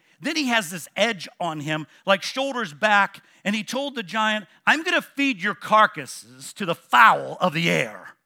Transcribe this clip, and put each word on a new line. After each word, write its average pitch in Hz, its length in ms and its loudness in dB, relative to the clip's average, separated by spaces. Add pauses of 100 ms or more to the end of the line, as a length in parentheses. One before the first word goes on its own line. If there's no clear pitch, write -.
(220)
Then 277 140 -4
he 302 120 -2
has 226 240 0
this 180 240 -10
edge 202 320 -2 (120)
on 160 200 -6
him, 156 260 -4 (200)
like, 190 180 2
shoulders 247 500 -4
back. 202 500 2 (200)
And 202 120 -2
he 214 80 -4
told 269 320 -6
the 233 80 -8
giant, 214 440 -2 (180)
"I'm 294 180 4
gonna 339 180 2
feed 269 400 -2
your 202 140 -2
carcasses 135 960 0
to 208 120 -8
the 165 100 0
fowl 156 640 4
of 175 140 0
the 165 160 0
air." 117 460 -2 (100)